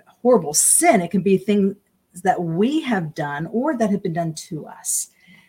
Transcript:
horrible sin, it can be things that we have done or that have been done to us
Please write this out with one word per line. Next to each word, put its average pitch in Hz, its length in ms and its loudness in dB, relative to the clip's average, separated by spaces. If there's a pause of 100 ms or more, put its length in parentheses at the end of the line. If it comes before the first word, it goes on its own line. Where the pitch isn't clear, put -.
(220)
horrible 185 320 4
sin, 302 480 4
it 208 100 -4
can 190 100 0
be 190 160 4
things 196 380 2 (480)
that 180 180 2
we 208 400 0
have 190 340 -4
done 147 360 -6
or 262 260 -2
that 220 120 0
have 196 140 -2
been 175 100 -4
done 165 200 -4
to - 340 -12
us - 420 -8 (400)